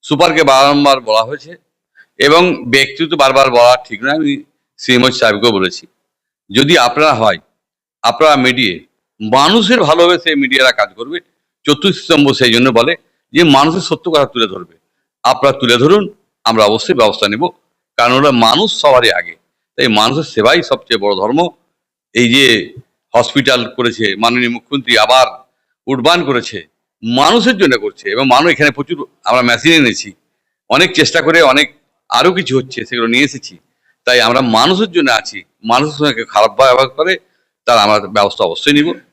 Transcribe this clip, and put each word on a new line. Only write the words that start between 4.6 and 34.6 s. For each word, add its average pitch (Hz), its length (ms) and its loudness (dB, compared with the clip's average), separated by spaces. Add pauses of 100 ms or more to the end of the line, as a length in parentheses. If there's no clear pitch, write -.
সিএমও 127 320 0
সাহেবকেও 113 420 0
বলেছি, 95 340 -6 (640)
যদি 143 260 2
আপনারা 139 360 2
হয়, 107 240 0 (640)
আপনারা 147 340 2
মিডিয়া, 127 420 -2 (600)
মানুষের 208 420 2
ভালোভাবে 170 380 2
সেই 165 160 -4
মিডিয়ারা 131 380 0
কাজ 104 240 -2
করবে। 135 240 -12 (440)
চতুর্থ 147 320 -2
স্তম্ভ 143 360 2
সেই 127 200 2
জন্য 123 180 2
বলে 123 260 0 (360)
যে 160 120 2
মানুষের 156 360 2
সত্য 165 300 -6
কথা 151 140 2
তুলে 117 220 -4
ধরবে। 92 280 -14 (480)
আপনারা 135 360 0
তুলে 123 180 0
ধরুন, 175 320 2 (360)
আমরা 110 200 2
অবশ্যই 107 300 0
ব্যবস্থা 107 340 0
নেব, 120 200 -4 (480)
কারণ 120 160 2
ওরা 139 180 2
মানুষ 123 500 0
সবারই 123 320 2
আগে, 87 240 -8 (400)
তাই 135 120 -2
মানুষের 117 440 -2
সেবাই 131 300 2
সবচেয়ে 120 360 -4
বড় 101 180 -2
ধর্ম। 127 320 -2 (640)
এই 120 220 2
যে 123 380 0 (420)
হসপিটাল 120 640 0
করেছে 113 400 -4
মাননীয় 120 340 -2
মুখ্যমন্ত্রী, 120 480 -4
আবার 123 280 4 (600)
উডবান 143 380 -2
করেছে, 110 440 -6 (340)
মানুষের 180 560 0
জন্য 139 200 2
করছে। 101 320 -10
এবং 123 160 -4
মানুষ 139 260 2
এখানে 147 180 0
প্রচুর 143 360 -10 (180)
আমরা 123 180 0
মেশিন 120 300 0
এনেছি, 117 400 0 (560)
অনেক 151 260 0
চেষ্টা 156 280 0
করে 160 200 2
অনেক 143 240 2 (420)
আরো 147 240 0
কিছু 131 260 -4
হচ্ছে, 131 260 -8
সেগুলো 120 220 -6
নিয়ে 120 180 0
এসেছি। 131 340 -10 (460)
তাই 123 160 2
আমরা 117 200 2
মানুষের 151 520 0